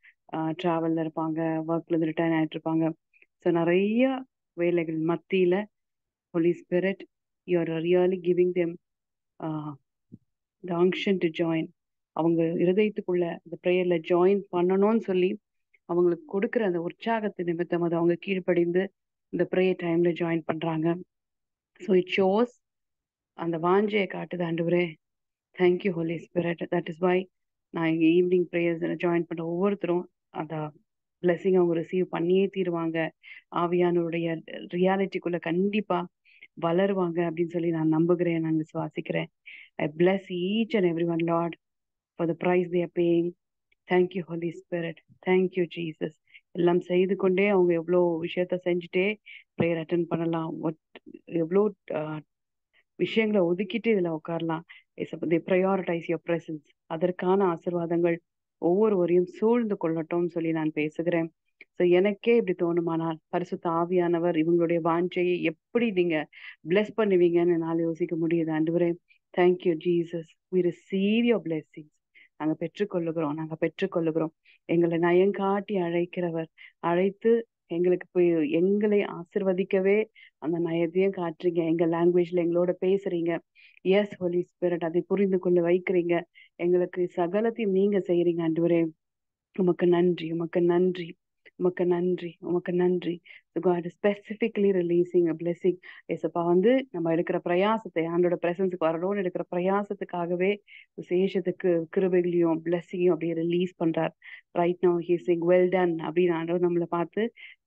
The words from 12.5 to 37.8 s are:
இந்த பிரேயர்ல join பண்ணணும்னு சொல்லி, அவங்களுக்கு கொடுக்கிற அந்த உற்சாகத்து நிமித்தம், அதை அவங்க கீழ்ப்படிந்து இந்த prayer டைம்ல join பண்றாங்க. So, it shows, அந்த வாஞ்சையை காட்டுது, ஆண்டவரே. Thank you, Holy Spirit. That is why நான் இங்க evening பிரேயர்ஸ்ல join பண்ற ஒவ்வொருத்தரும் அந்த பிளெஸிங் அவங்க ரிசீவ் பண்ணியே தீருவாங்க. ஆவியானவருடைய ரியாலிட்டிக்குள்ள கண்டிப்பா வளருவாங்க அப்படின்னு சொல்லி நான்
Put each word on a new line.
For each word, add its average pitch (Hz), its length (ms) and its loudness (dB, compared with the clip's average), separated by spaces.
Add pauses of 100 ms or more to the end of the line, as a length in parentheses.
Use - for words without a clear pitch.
இந்த 165 200 -14
பிரேயர்ல 180 460 2
join 185 320 4 (100)
பண்ணணும்னு 196 480 2
சொல்லி, 190 400 -2 (460)
அவங்களுக்கு 175 400 0
கொடுக்கிற 214 400 -2
அந்த 175 160 -2
உற்சாகத்து 208 600 -6
நிமித்தம், 170 380 -2
அதை 170 160 0
அவங்க 170 220 2
கீழ்ப்படிந்து 180 720 -2 (380)
இந்த 175 260 -2
prayer 185 280 0
டைம்ல 170 360 2
join 165 260 -2
பண்றாங்க. 165 520 -2 (840)
So, 190 180 2
it 180 220 0
shows, 202 420 2 (720)
அந்த 165 240 -4
வாஞ்சையை 196 560 2
காட்டுது, 175 220 -10
ஆண்டவரே. 170 580 0 (640)
Thank 180 260 4
you, 196 80 0
Holy 165 240 -4
Spirit. 170 560 -4
That 175 180 -2
is 170 100 -8
why 180 260 2 (440)
நான் 165 300 -2
இங்க 165 60 4
evening 180 460 4
பிரேயர்ஸ்ல 170 520 -2
join 175 240 2
பண்ற 165 180 -8
ஒவ்வொருத்தரும் 175 640 -2 (200)
அந்த 151 420 -8 (500)
பிளெஸிங் 180 340 2
அவங்க 175 240 4
ரிசீவ் 180 240 -2
பண்ணியே 180 500 0
தீருவாங்க. 165 560 -2 (460)
ஆவியானவருடைய 170 840 0 (100)
ரியாலிட்டிக்குள்ள 185 880 -2
கண்டிப்பா 180 680 -2 (540)
வளருவாங்க 175 680 0
அப்படின்னு 160 200 -4
சொல்லி 170 200 -4
நான் 160 180 0